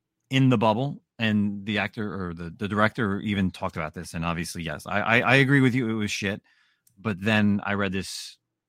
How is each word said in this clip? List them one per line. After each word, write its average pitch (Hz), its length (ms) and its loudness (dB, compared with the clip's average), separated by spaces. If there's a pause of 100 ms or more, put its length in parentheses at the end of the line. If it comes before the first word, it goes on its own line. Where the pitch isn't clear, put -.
(320)
in 131 180 6
the 123 80 4
bubble, 117 440 0 (180)
and 104 460 0
the 104 140 -2
actor 98 500 -6
or 85 40 -8
the, 85 160 -10
the 98 180 -8
director 104 540 2
even 98 280 2
talked 90 280 -6
about 78 160 -6
this, 87 200 -12
and 85 120 -4
obviously, 85 360 -4
yes, 76 240 -8
I, 98 140 -2
I, 117 220 2
I 117 140 4
agree 135 260 6
with 127 120 4
you, 123 160 0
it 110 40 0
was 107 180 -2
shit. 101 300 -4 (580)
But 95 220 -4
then 104 440 4
I 101 100 -4
read 98 180 -2
this, - 440 -8 (320)